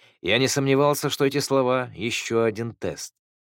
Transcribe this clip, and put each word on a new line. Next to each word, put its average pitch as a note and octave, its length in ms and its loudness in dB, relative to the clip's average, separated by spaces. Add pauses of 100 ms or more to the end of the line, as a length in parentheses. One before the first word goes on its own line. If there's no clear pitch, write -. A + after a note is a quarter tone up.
(220)
я G2+ 160 2
не C3 100 4
сомневался, C#3 600 2
что C#3+ 160 0
эти C#3 140 0
слова — B2+ 560 0
ещё A2+ 480 -2
один A2+ 300 -2
тест. - 400 -8 (380)